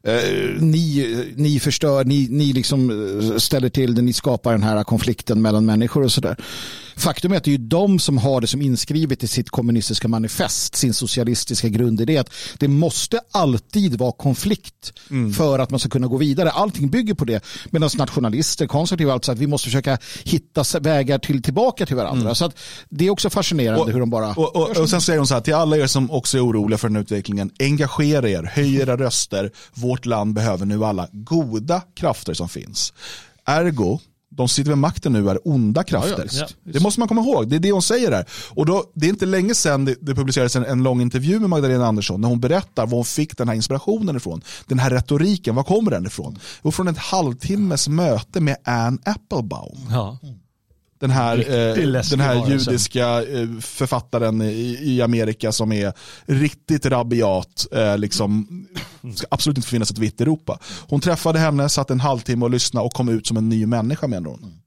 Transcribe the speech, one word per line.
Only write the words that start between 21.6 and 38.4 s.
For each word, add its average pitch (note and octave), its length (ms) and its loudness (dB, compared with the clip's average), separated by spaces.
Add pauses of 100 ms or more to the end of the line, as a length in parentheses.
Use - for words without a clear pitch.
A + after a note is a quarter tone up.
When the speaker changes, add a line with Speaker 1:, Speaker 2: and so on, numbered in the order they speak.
Speaker 1:
till C3+ 100 -4
varandra. A#2+ 260 0
Speaker 2:
Mm. A2+ 140 0
Speaker 1:
Så E3+ 100 0
att - 120 -6 (320)
det D#3 180 0
är - 20 4
också G3+ 200 0
fascinerande D3+ 520 2
Speaker 2:
Och, A2+ 100 2
Speaker 1:
hur B2+ 80 2
de A#2 100 0
bara A2 220 -2
Speaker 2:
och, D#3 240 0
och, D#3+ 220 0
och D#3+ 120 2
sen F3 120 2
säger D#3+ 180 2
hon C3+ 80 2
så C#3 60 2
här, A#2+ 80 2
till D3+ 120 0
alla D#3 240 4
er C3+ 100 2
som C3 240 0
också C3+ 260 -2
är B2+ 80 4
oroliga G#2+ 320 2
för A#2 120 -2
den G#2+ 80 2
utvecklingen, G2+ 600 -4
engagera C#3+ 720 2
er, F2 140 -2
höj C#3 320 0
era B2+ 220 0
röster. G#2 540 -2 (220)
Vårt B2 320 -4
land G#2+ 280 0
behöver G#2 320 0
nu G#2 200 0
alla F#2 260 -2
goda B2 720 -2 (140)
krafter B2+ 380 -4
som F2 160 -6
finns. - 440 -8 (520)
Ergo, C#3+ 540 0 (360)
de B2 140 0
sitter C#3+ 200 0
vid C#3+ 80 2
makten D3 360 0
nu G2+ 160 2
är F#2 180 0
onda C3+ 360 2
krafter. E3 280 0
Speaker 1:
Ja, F#3 60 -4
ja, - 60 -6
visst. C3 160 -8
Speaker 3:
Ja, D3+ 80 -6 (160)
Speaker 2:
Det E3 80 -16
Speaker 3:
visst. D#3+ 120 2
Speaker 2:
måste G3+ 160 2
man A#3 80 2
komma A3 140 2
ihåg. G3+ 280 2
Det D3 60 2
är E3 40 2
det G3 120 2
hon F#3+ 100 2
säger A#3 300 2
här. F#2+ 140 0 (240)